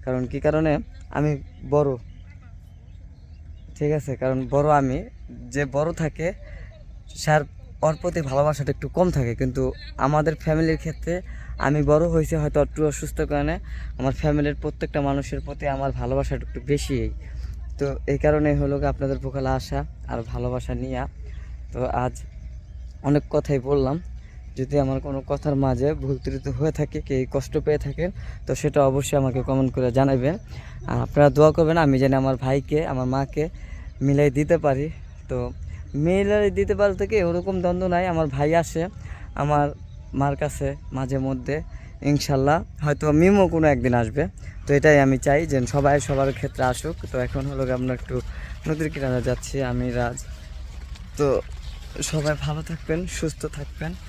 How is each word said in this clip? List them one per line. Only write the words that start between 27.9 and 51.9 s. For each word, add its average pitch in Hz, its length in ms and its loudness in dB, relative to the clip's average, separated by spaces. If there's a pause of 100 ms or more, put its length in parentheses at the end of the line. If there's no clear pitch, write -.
তো 135 140 -2
সেটা 147 200 2 (100)
অবশ্যই 135 320 0
আমাকে 131 260 0
কমেন্ট 135 260 2
করে 127 140 2 (100)
জানাবেন। 135 360 4 (560)
আর 120 160 0
আপনারা 143 300 8
দোয়া 151 200 10
করবেন 165 300 4
আমি 135 160 6
যেন 135 100 4 (100)
আমার 131 220 2
ভাইকে, 139 340 0 (140)
আমার 127 220 0
মাকে 139 300 -2 (600)
মিলাই 143 320 6
দিতে 156 260 4
পারি। 143 220 2 (440)
তো 127 80 -2 (640)
মিলাই 202 540 4
দিতে 196 220 2
পারতে 202 300 4
কি 220 60 2 (120)
ওরকম 180 360 0
দ্বন্দ্ব 180 200 2 (100)
নাই, 175 180 2
আমার 160 140 2 (100)
ভাই 147 140 2 (120)
আসে 160 200 -2 (600)
আমার 147 240 4 (540)
মার 143 220 2
কাছে 139 260 -2 (280)
মাঝে 131 300 -2
মধ্যে, 135 300 -2 (540)
ইনশাল্লাহ 143 480 4 (260)
হয়তো 147 220 0 (140)
মিমও 190 240 8 (100)
কোনো 160 200 4
একদিন 123 280 2
আসবে। 120 200 0 (420)
তো - 140 -2
এটাই 147 260 8
আমি 135 120 6 (100)
চাই 143 140 6 (100)
যে 143 60 2 (180)
সবাই 143 200 6 (140)
সবার 135 200 2 (100)
ক্ষেত্রে 131 240 -4 (100)
আসুক। 156 240 -6 (140)
তো 135 60 -4 (100)
এখন 135 240 -4
হলো 135 180 -2
গিয়ে 127 100 0
আমরা 127 200 -2
একটু - 180 -6 (500)
নদীর 156 260 -2
কিনারে 131 360 0
যাচ্ছি 123 280 -4 (140)
আমি, 123 160 -2 (120)
রাজ। 123 200 -2 (1000)
তো 147 80 2 (840)